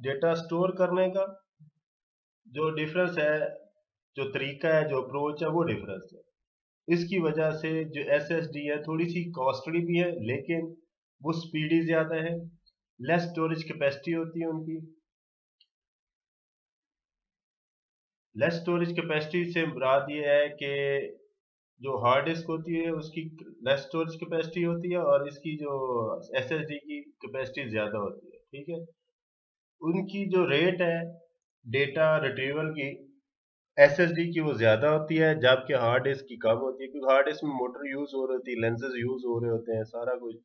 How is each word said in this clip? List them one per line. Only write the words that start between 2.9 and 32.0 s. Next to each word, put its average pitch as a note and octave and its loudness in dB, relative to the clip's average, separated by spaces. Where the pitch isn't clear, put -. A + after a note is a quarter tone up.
है, D3+ 4
जो C#3 -2
तरीका C#3+ 0
है, D3+ 4
जो C3+ 0
अप्रोच D3 -4
है, D#3+ -2
वो E3 2
difference F#2+ -6
है। - -20
इसकी E3+ 0
वजह D#3 2
से D#3+ -4
जो C#3+ -6
एसएसडी D3+ -2
है D3 -2
थोड़ी D#3+ -2
सी E3+ -2
costly C3+ -2
भी E3+ 0
है, F3 2
लेकिन E3 -4
वो D3+ -2
स्पीडी E3 0
ज़्यादा D#3+ 2
है, E3+ -2
less E3 2
storage D#3+ -2
capacity C#3+ -2
होती E3 -2
है E3 -2
उनकी। D#3+ -4
Less D#3 2
storage E3+ 0
capacity E3 -2
से E3 0
मुराद C3+ 2
ये D3 -4
है D3 4
कि C#3+ -4
जो B2+ -4
hard C3 4
disk E3 -4
होती E3 -4
है E3 -2
उसकी D#3+ -8
less C#3 2
storage E3 -4
capacity E3 -4
होती E3+ -2
है F3 0
और C#3+ 4
इसकी D3+ -8
जो D3 -6
एसएसडी D3+ -4
की D3 -12
capacity C3 -8
ज़्यादा G#2+ -2
होती - -8
है, - -20
ठीक - -18
है। E3 -8
उनकी F#3+ -2
जो F#3 4
rate F3 2
है E3 0
data D3 2